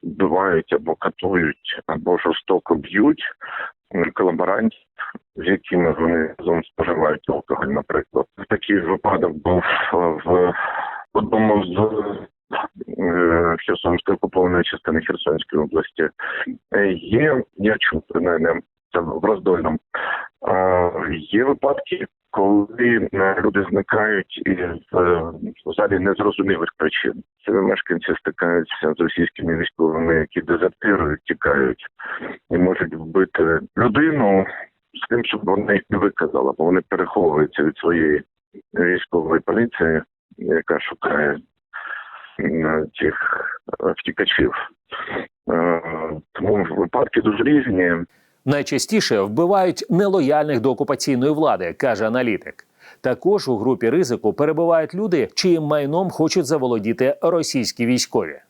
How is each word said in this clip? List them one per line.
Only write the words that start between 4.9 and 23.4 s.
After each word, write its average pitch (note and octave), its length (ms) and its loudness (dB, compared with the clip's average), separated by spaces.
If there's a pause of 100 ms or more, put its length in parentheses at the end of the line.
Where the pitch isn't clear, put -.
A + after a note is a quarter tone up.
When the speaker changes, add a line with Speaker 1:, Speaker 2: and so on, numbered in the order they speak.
Speaker 1:
з D#2+ 100 -8
якими F2 460 0
вони D#2+ 460 0
разом E2+ 260 0
споживають D#2+ 680 -2
алкоголь, - 380 -2
наприклад. C#2+ 580 -2 (240)
Такий G2+ 300 0
випадок F2+ 520 0
був, E2+ 320 0 (300)
е, - 40 2 (280)
в F2+ 280 4 (600)
одному G#2+ 500 2
з, F2+ 140 -4 (1200)
е, E2+ 600 2 (100)
Херсонської F2 480 0
окупованої F2+ 480 2
частини D#2+ 380 -2
Херсонської D#2 600 -2
області. D2+ 480 -2 (680)
Е, G2+ 180 2
є, A2+ 500 0 (140)
я G#2 220 2
чув, - 280 -2
принаймні, E2 540 0 (320)
це F2+ 60 2
в E2+ 260 -4
Роздольному. F2+ 520 2 (640)
А, F2+ 500 2 (200)
є F2+ 320 0
випадки, C#3 600 -2 (260)
коли, G#2 840 2
е, F#2+ 300 0